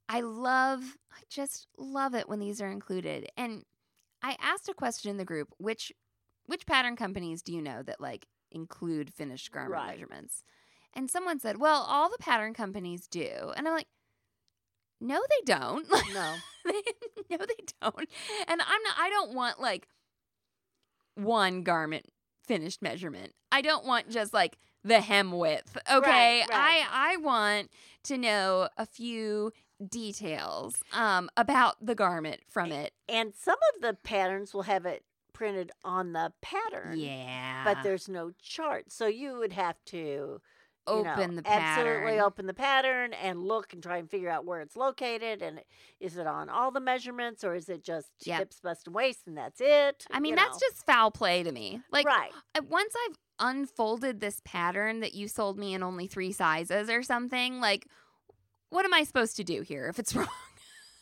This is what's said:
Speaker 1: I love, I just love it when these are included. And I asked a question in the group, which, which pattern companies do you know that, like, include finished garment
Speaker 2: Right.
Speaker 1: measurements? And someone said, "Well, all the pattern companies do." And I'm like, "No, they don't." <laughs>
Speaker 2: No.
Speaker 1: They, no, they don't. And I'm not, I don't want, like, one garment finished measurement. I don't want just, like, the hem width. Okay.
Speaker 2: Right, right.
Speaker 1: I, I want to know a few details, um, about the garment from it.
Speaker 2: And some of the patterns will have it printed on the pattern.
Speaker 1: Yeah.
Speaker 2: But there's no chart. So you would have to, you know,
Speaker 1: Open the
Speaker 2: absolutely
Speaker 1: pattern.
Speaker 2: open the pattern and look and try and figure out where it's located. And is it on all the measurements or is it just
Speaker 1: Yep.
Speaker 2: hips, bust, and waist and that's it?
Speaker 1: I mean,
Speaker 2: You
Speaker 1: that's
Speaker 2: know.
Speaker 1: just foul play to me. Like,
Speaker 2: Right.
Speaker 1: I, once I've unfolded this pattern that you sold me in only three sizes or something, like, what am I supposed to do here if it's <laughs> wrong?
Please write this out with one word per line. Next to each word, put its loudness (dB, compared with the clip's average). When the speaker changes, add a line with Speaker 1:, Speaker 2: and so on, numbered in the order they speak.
Speaker 1:
I -2
love, 0
I -20
just -8
love -4
it -4
when -4
these -6
are -4
included. -6
And -8
I -4
asked -2
a -8
question -4
in -6
the -6
group, -6
which, -8
which -8
pattern 2
companies -6
do -10
you -4
know -8
that, -10
like, -10
include -6
finished -12
garment -8
Speaker 2:
Right. -6
Speaker 1:
measurements? -14
And -6
someone -2
said, -4
"Well, 4
all 2
the -4
pattern 0
companies -8
do." -6
And -4
I'm 0
like, -4
"No, -2
they 4
don't." 0
<laughs> 2
Speaker 2:
No. -4
Speaker 1:
They, -2
no, -4
they -6
don't. -4
And 0
I'm 2
not, -2
I 2
don't 0
want, -2
like, -2
one 2
garment 0
finished -4
measurement. -8
I 4
don't 2
want 0
just, -2
like, 4
the 8
hem 4
width. 0
Okay. 8
Speaker 2:
Right, 2
right. 6
Speaker 1:
I, 2
I 0
want 2
to -2
know 4
a -4
few -4
details, -6
um, 2
about 6
the -2
garment 0
from -2
it. -6
Speaker 2:
And -2
some 2
of -18
the 0
patterns -2
will -2
have 0
it -6
printed -4
on -2
the -2
pattern. -6
Speaker 1:
Yeah. -6
Speaker 2:
But 2
there's -2
no -8
chart. -6
So -4
you -4
would -2
have -2
to, -8
you 2
know, -2
Speaker 1:
Open 0
the -6
Speaker 2:
absolutely 2
Speaker 1:
pattern. 4
Speaker 2:
open 2
the -4
pattern 2
and -4
look -2
and -16
try -4
and -8
figure -4
out -2
where -4
it's -12
located. -2
And -8
is -6
it -4
on -4
all 0
the -2
measurements -4
or -2
is -6
it -10
just -6
Speaker 1:
Yep. -4
Speaker 2:
hips, -6
bust, -8
and -10
waist 0
and -12
that's -10
it? 4
Speaker 1:
I 0
mean, 0
Speaker 2:
You 0
Speaker 1:
that's 6
Speaker 2:
know. 4
Speaker 1:
just -12
foul 8
play 2
to -2
me. -10
Like, 4
Speaker 2:
Right. 4
Speaker 1:
I, 0
once 0
I've -10
unfolded 0
this -4
pattern -2
that -4
you -6
sold -2
me -4
in -4
only -4
three -4
sizes 0
or 0
something, -2
like, 2
what 2
am 4
I 6
supposed 0
to -6
do -2
here -6
if -6
it's -4
<laughs> -
wrong? 2